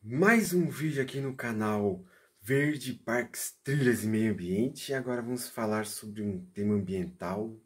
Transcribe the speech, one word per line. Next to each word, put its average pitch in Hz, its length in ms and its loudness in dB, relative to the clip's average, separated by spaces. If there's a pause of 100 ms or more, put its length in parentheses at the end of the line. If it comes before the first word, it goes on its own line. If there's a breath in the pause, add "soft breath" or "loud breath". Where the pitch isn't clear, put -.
Mais 180 460 4
um 175 160 4
vídeo 135 340 -2
aqui 131 160 -4
no 135 160 -4
canal 107 680 0 (340 loud breath)
Verde, 135 540 0
Parques, - 600 -4 (100)
Trilhas 123 400 4
e - 20 0
Meio 110 260 4
Ambiente. 98 600 -2
E - 20 0
agora 123 280 -2
vamos 120 260 -4
falar 107 380 -2
sobre 107 340 -10
um 95 320 -4
tema 104 220 0
ambiental 101 920 -4